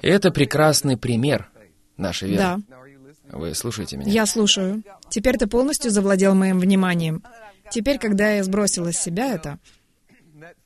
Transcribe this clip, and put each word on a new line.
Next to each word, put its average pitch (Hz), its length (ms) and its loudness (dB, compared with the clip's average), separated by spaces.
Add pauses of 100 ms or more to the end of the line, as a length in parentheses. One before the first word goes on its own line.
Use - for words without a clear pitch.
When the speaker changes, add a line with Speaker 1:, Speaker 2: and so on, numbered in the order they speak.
Speaker 1:
И - 60 0
это 185 240 4
прекрасный 143 640 2
пример 120 540 0 (460)
нашей 95 340 -6
веры. 196 120 2
Speaker 2:
Да. 180 160 0 (720)
Speaker 1:
Вы 80 240 -8
слушаете 104 420 -8
меня? 202 140 -4
Speaker 2:
Я 220 160 2
слушаю. 202 560 -2 (260)
Теперь 254 300 0
ты 226 80 -2
полностью 254 440 -2
завладел 196 440 2
моим 190 240 2
вниманием. 180 640 0 (480)
Теперь, 247 280 -2
когда 214 320 2
я 208 140 0
сбросила 190 480 -2
с 165 80 -4
себя 214 340 -4
это, 160 240 -8 (1080)